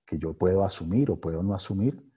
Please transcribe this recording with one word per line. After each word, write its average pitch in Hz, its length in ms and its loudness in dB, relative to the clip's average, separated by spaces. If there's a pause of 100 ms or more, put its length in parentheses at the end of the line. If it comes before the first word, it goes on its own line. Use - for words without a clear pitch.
que - 140 -6
yo 80 160 -4
puedo 92 300 4
asumir 98 460 0
o 87 100 -2
puedo 82 220 -4
no 98 120 0
asumir, 104 480 -2 (140)